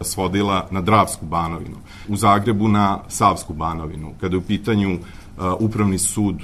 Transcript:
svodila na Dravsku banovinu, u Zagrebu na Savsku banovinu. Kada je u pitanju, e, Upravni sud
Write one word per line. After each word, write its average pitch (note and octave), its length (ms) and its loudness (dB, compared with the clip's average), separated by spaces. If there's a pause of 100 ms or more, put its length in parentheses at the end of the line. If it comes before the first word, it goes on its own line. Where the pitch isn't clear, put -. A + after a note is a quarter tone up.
svodila F#2+ 720 0
na F#2+ 100 -2
Dravsku G2+ 440 2
banovinu, E2 520 -4 (300)
u G#2 80 -2
Zagrebu G#2 520 4
na G2+ 400 4
Savsku F#2 460 2
banovinu. D#2+ 640 -6
Kada F#2 160 -2
je - 20 4
u F2+ 40 0
pitanju, G2+ 480 0
e, F2 100 0 (600)
Upravni G#2+ 400 2
sud G2+ 440 0